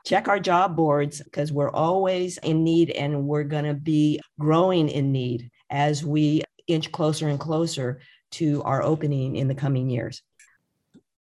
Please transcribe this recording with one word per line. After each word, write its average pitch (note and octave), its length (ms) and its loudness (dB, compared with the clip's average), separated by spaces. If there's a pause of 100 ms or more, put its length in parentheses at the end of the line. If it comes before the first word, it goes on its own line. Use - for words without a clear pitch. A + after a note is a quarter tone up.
check A3+ 220 2
our G3+ 120 2
job F3+ 360 2
boards, D3 460 2 (100)
'cause D3 200 -4
we're C#3+ 180 0
always F3+ 720 0
in D#3+ 240 0
need, E3 280 4
and C#3+ 360 -2
we're D3 160 0
gonna D3 320 -2
be D3+ 440 0 (200)
growing D#3+ 500 2
in C#3 220 0
need B2 400 -4 (180)
as D3 340 0
we D3+ 380 2 (260)
inch D#3+ 240 -2
closer D#3 360 0
and C#3+ 120 0
closer D#3 600 -4 (300)
to D3 320 0
our C3+ 180 0
opening C#3+ 540 0
in C3 120 0
the C#3 80 0
coming C3+ 340 0
years. - 340 -4 (1080)